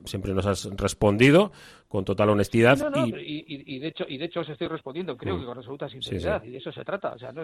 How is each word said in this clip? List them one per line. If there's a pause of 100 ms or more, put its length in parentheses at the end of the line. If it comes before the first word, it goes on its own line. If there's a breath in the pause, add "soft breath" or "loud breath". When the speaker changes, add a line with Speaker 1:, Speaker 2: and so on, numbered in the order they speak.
Speaker 1:
siempre
nos
has (140)
respondido (380 loud breath)
con
total
honestidad
Speaker 2:
No,
no,
Speaker 1:
y
Speaker 2:
pero
y,
y,
y
de
hecho,
y
de
hecho
os
estoy
respondiendo,
creo
Speaker 1:
Mm.
Speaker 2:
que
con
absoluta
Speaker 1:
Sí,
sí.
Speaker 2:
sinceridad,
y
de
eso
se
trata.
O
sea,
no,